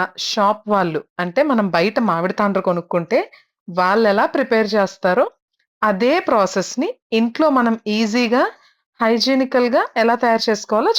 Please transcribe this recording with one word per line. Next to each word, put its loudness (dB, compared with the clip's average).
షాప్ 0
వాళ్ళు, 0
అంటే -2
మనం 2
బయట 0
మామిడి -2
తాండ్ర 0
కొనుక్కుంటే -2
వాళ్ళు 2
ఎలా 2
ప్రిపేర్ 0
చేస్తారో 0
అదే 2
ప్రాసెస్‌ని 0
ఇంట్లో 0
మనం 2
ఈజీగా, 0
హైజీనికల్‌గా 0
ఎలా 2
తయారు 2
చేసుకోవాలో 0